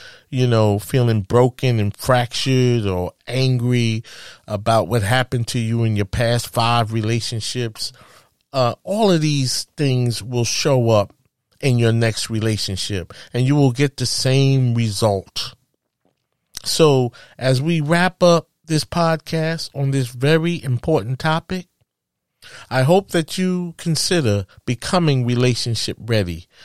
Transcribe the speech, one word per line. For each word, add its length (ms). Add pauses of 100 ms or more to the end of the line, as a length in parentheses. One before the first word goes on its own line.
(280)
you 180
know, 320
feeling 440
broken 560
and 180
fractured 880
or 280 (140)
angry 760 (440)
about 420
what 140
happened 460
to 100
you 260
in 120
your 80
past 440
five 440
relationships. 1000 (600)
Uh, 300
all 280
of 100
these 440 (120)
things 460
will 220
show 460
up 240 (480)
in 160
your 140
next 380
relationship, 840 (220)
and 120
you 80
will 180
get 260
the 80
same 680
result. 800 (1120)
So 480 (260)
as 220
we 220
wrap 400
up 260 (160)
this 200
podcast 920
on 160
this 180
very 540
important 560
topic, 480 (1040)
I 140
hope 260
that 260
you 400
consider 680 (180)
becoming 600
relationship 760
ready. 460 (180)